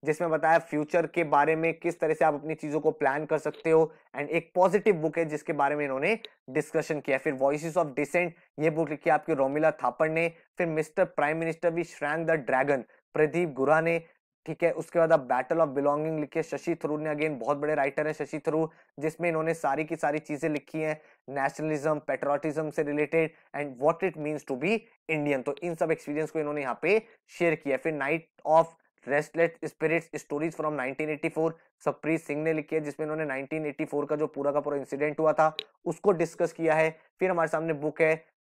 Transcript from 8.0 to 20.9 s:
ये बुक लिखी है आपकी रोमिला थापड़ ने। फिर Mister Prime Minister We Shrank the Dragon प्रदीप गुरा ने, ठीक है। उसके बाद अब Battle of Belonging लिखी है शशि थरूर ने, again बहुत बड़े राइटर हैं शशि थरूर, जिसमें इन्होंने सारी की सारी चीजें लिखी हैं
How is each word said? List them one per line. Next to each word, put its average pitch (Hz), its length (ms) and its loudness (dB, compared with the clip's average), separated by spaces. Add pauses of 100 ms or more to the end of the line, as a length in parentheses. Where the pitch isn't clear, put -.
ये 156 100 4
बुक 156 200 -2
लिखी 156 200 -2
है 156 40 6
आपकी 151 200 0
रोमिला 143 360 2 (140)
थापड़ 156 260 0
ने। 165 180 0 (300)
फिर 165 180 0
Mister 170 380 0
Prime 151 280 0
Minister 165 360 -2
We 165 160 -2
Shrank 156 360 -2
the 160 200 2
Dragon 131 340 2 (300)
प्रदीप 156 400 2
गुरा 139 260 4
ने, 165 200 0 (460)
ठीक 156 160 -6
है। 170 100 4
उसके 160 260 -4
बाद 165 140 6
अब 139 160 4
Battle 135 320 0
of 156 160 4
Belonging 151 440 0
लिखी 151 180 -6
है 160 40 0
शशि 151 320 -4 (100)
थरूर 151 160 -2
ने, 156 140 -4
again 151 260 -2
बहुत 139 180 -2
बड़े 147 160 0
राइटर 143 320 0
हैं 156 80 -2
शशि 156 320 -8
थरूर, 160 220 0 (300)
जिसमें 160 300 -2
इन्होंने 160 260 0
सारी 151 300 -2
की 156 120 -6
सारी 151 220 -2
चीजें 151 300 -4
लिखी 156 320 -4
हैं 156 200 -4 (280)